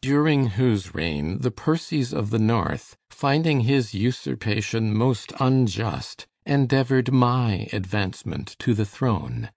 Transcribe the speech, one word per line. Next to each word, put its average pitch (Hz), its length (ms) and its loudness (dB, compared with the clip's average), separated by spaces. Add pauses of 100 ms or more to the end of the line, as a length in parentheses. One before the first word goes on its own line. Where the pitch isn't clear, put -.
during 143 460 2
whose 101 460 0
reign 80 460 -2
the 127 120 -2
Percys 151 600 -2
of 104 160 -2
the 110 100 0
north, 107 580 0 (120)
finding 151 520 0
his 123 320 2
usurpation 113 1000 -2
most 117 460 0
unjust, 113 880 0 (180)
endeavored 131 680 2
my 123 600 2
advancement 95 880 -4
to 120 140 0
the 107 120 2
throne. 104 720 -4